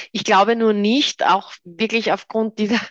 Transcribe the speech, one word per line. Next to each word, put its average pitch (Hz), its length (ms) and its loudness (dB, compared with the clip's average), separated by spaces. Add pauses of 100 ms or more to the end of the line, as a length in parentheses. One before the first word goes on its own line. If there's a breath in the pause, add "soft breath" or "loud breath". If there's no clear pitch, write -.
ich - 140 -8
glaube 208 320 4
nur 226 160 2
nicht, 214 520 0
auch - 280 0 (100)
wirklich 214 480 -4
aufgrund 220 480 -4
dieser 214 220 0 (100)